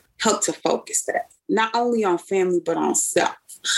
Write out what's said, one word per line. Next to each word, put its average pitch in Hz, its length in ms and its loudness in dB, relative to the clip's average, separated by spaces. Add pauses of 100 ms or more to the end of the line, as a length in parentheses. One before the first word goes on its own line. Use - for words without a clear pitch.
(200)
helped - 240 0
to 165 100 0
focus - 500 -2
that, - 260 -4 (180)
not 220 260 2
only 240 300 2
on 180 140 2
family, 185 460 0
but 165 140 -2
on 151 160 0
self. - 420 0 (420)